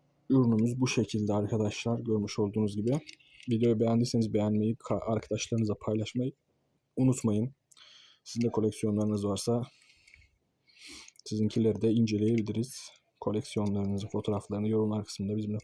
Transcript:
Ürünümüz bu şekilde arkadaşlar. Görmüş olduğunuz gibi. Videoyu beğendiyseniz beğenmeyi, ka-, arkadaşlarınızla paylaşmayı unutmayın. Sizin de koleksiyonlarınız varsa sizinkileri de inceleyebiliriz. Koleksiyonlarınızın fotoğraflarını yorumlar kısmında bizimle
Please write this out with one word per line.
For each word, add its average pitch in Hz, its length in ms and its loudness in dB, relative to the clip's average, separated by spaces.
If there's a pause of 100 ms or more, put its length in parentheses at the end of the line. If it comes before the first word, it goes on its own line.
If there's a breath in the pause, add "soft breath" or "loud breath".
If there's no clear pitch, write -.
(300)
Ürünümüz 120 520 4
bu 127 60 4
şekilde 107 460 0
arkadaşlar. 107 680 0
Görmüş 110 400 -2
olduğunuz 104 360 0
gibi. 117 240 0 (500 loud breath)
Videoyu 117 300 4
beğendiyseniz 117 540 2
beğenmeyi, 107 420 2
ka-, - 380 -4
arkadaşlarınızla 110 600 -2 (100)
paylaşmayı 113 460 -2 (640)
unutmayın. 123 600 2 (680 loud breath)
Sizin 117 240 -2
de 110 40 0
koleksiyonlarınız 107 760 0
varsa 113 380 0 (1600 loud breath)
sizinkileri 107 560 0
de 113 100 4
inceleyebiliriz. 110 1000 0 (280)
Koleksiyonlarınızın 101 880 -2
fotoğraflarını 104 600 -4
yorumlar 110 360 0
kısmında 101 320 -6
bizimle 107 260 -4